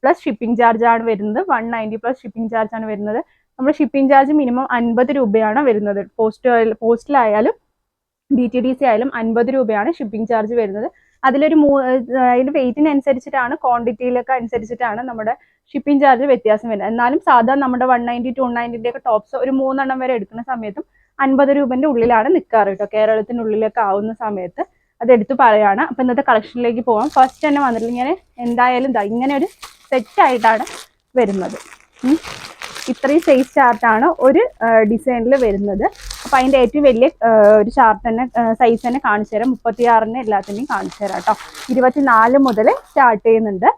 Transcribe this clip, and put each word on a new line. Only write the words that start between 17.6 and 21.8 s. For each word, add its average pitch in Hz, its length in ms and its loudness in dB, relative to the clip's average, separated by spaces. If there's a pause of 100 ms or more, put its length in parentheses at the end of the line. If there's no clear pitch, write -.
വൺ 240 200 0
നയൻറ്റി, 240 320 -6
ടു 269 40 0
നയൻറ്റിന്റെ 240 460 -6
ഒക്കെ 240 180 -8
ടോപ്സ് 220 300 -4
ഒരു 262 140 -4
മൂന്നെണ്ണം 262 480 -2
വരെ 254 160 -4
എടുക്കുന്ന 226 280 -8
സമയത്തും 226 420 -10 (360)
അൻപത് 269 280 2
രൂപന്റെ 277 400 0